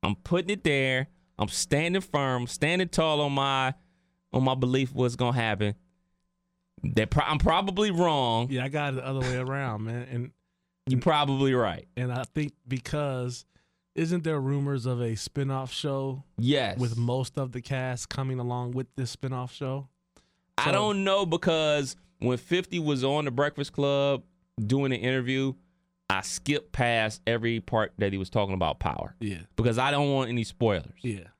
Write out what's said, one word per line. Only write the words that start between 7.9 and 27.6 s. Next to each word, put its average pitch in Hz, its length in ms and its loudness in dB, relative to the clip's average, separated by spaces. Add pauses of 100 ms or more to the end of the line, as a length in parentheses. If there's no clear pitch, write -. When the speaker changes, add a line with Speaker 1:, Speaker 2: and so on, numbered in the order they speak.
Speaker 1:
wrong. 135 580 2
Speaker 2:
Yeah, 127 140 -2
I 135 60 -4
got 143 240 -2
it - 40 -2
the 127 80 -6
other 135 140 -2
way 127 180 0
around, 127 460 -4
man. 120 260 -6
And 127 220 -6 (560)
Speaker 1:
You're 131 140 2
probably 139 520 4
right. 110 340 0 (100)
Speaker 2:
and 123 140 -4
I 123 120 -4 (100)
think 147 200 -4 (140)
because 127 760 -4 (500)
isn't 165 280 0
there 156 160 0
rumors 139 460 0
of 123 160 0
a 113 100 0
spinoff 135 600 -4
show 135 520 -4 (140)
Speaker 1:
Yes. 120 400 2
Speaker 2:
with 120 200 0
most 123 400 -2
of 131 140 -4
the 123 100 -10
cast 127 460 -6
coming 131 320 -4
along 123 320 -4
with 127 240 -4
this 123 180 -4
spinoff 127 380 -8
show? 135 380 -8 (680)
Speaker 1:
I 147 100 0
Speaker 2:
So 170 40 2
Speaker 1:
don't 202 320 2
know 196 220 4
because 156 720 2 (220)
when 123 180 0
fifty 175 420 -2
was 147 240 0
on 147 220 2
The 135 60 -2
Breakfast 143 420 -2
Club 139 500 2 (420)
doing 131 280 2
an 113 60 -2
interview, 131 540 0 (560)
I 95 120 2
skipped - 500 -4
past 117 560 0
every 117 320 0
part 110 380 0